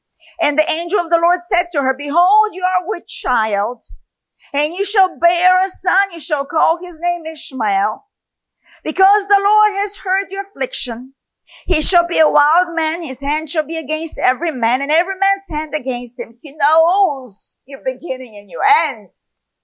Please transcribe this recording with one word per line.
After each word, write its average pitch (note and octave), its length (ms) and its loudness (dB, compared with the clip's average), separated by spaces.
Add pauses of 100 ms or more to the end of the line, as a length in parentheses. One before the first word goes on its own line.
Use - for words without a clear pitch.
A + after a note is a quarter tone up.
(420)
And C#4+ 160 0
the D4+ 120 2
angel E4+ 300 0
of E4 100 -2
the E4 120 4
Lord F4 240 2
said - 260 0
to D4 100 -2
her, C4 120 2
"Behold, F4 600 4
you F4+ 100 -10
are F#4 240 0
with F4 200 -4
child, A3+ 760 -2 (720)
and D4 200 -2
you F#4+ 120 -2
shall F#4 320 2
bear F4+ 480 4
a F#4+ 40 -2
son. F#4+ 420 0
You E4+ 80 -10
shall C#4+ 260 -2
call D#4+ 360 2
his F4 180 -12
name F4 260 -2
Ishmael, A3 800 -2 (760)
because G4 440 4
the G4+ 160 4
Lord G#4 300 4
has G4+ 240 -4
heard F#4+ 340 -4
your G4 120 -6
affliction. C4 720 -8 (500)
He D4+ 160 2
shall F4 260 2
be E4 120 0
a D#4 100 6
wild D4+ 440 4
man. D#4+ 300 -2
His C4 180 -8
hand D4+ 280 -4
shall D#4 160 -2
be D#4+ 120 -6
against D#4 400 -6
every B3+ 340 0
man, B3 300 0
and C#4 100 -4
every F4 280 0
man's G4 300 -2
hand D4+ 260 -6
against B3 440 -6
him." A3+ 220 -10
He C#4 100 -14
knows D#4 1160 0
your C#4 180 -12
beginning B3+ 540 -6
and G3+ 120 -16
your E3 140 -6
end. C4+ 480 0 (520)